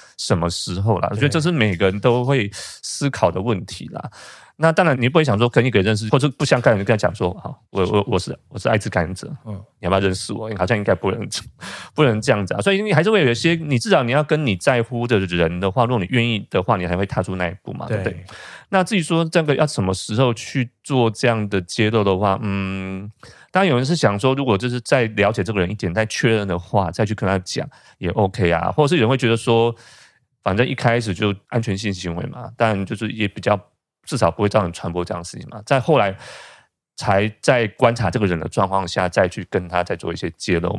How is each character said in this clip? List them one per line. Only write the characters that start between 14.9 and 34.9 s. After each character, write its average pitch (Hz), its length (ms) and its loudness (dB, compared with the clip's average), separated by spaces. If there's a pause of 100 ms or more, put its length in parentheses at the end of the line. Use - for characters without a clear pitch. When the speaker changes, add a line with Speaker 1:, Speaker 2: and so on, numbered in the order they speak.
Speaker 1:
的 113 100 4
人 87 400 0
的 95 100 0
话， 117 180 0
如 - 20 0
果 127 100 0
你 90 100 -2
愿 120 160 0
意 113 240 -2
的 95 140 -2
话， 107 140 0
你 90 100 -2
才 87 100 -2
会 98 80 0
踏 - 160 -4
出 90 140 -4
那 90 140 -2
一 92 160 -10
步 - 80 -10
嘛， - 160 -10
Speaker 2:
对。 110 80 -4
Speaker 1:
对 98 80 -4
不 98 60 -4
对？ 92 140 -12 (440)
那 190 160 2
至 214 120 -2
于 175 60 0
说 165 220 0
这 160 180 0
个 147 140 2
要 151 100 2
什 - 160 -2
么 92 100 0
时 95 300 -6
候 127 100 4
去 117 380 -4 (140)
做 123 260 2
这 - 160 -2
样 110 220 2
的 98 140 0
揭 107 280 0
露 110 140 2
的 98 120 2
话， 98 240 0
嗯， 98 720 -6 (400)
当 190 140 2
然 190 40 4
有 143 60 2
人 123 100 2
是 156 120 0
想 104 200 2
说， 135 200 2
如 139 80 -2
果 117 120 2
就 120 120 -2
是 123 140 -4
再 131 240 2
了 107 260 2
解 104 100 -2
这 95 100 -4
个 104 60 -2
人 90 100 2
一 101 60 -6
点、 92 180 -4
再 110 140 0
确 113 240 0
认 107 160 0
的 92 100 -2
话， 90 360 -2
再 110 120 0
去 104 80 -2
跟 104 160 -2
他 98 120 2
讲 - 280 -6 (300)
也 90 120 -4
OK 95 420 0
啊。 85 180 0
或 151 140 2
者 139 60 2
是 175 80 0
有 - 20 4
人 113 100 2
会 135 60 2
觉 127 120 0
得 117 80 2
说， 117 380 2 (680)
反 95 120 0
正 117 80 4
一 131 120 -4
开 120 240 2
始 110 120 -2
就 101 220 0 (140)
安 120 120 -2
全 107 160 -2
性 101 160 -4
行 90 220 -6
为 87 120 -6
嘛， 120 300 -12
当 117 120 2
然 98 180 0
就 - 80 -6
是 113 160 -4
也 107 160 -2
比 - 140 -6
较 104 200 2 (460)
至 - 100 -4
少 117 140 4
不 - 120 -2
会 104 60 4
造 107 120 2
成 87 120 -2
传 85 200 -8